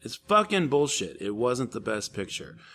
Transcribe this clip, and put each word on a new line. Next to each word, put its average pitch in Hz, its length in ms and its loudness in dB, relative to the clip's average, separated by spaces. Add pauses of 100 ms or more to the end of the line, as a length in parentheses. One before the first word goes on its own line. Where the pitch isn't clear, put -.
It's - 160 -10
fucking 208 520 2
bullshit. 139 520 0
It 104 160 -4
wasn't 123 360 0
the 113 80 -6
Best 107 340 -4
Picture. - 420 -8 (180)